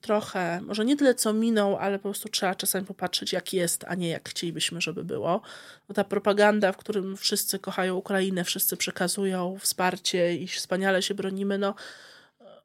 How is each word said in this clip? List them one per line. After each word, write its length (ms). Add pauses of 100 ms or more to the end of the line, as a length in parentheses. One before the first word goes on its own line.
trochę, 600
może 240
nie 120
tyle 180
co 180
minął, 440
ale 220
po 40
prostu 260
trzeba 260
czasami 320
popatrzeć, 460
jak 200
jest, 360
a 60
nie 140
jak 200
chcielibyśmy, 520
żeby 240
było. 360 (480)
Bo 60
ta 100
propaganda, 680
w 40
którym 400
wszyscy 420
kochają 360
Ukrainę, 500
wszyscy 320
przekazują 800
wsparcie 800
i 120
wspaniale 540
się 120
bronimy, 440
no, 160 (920)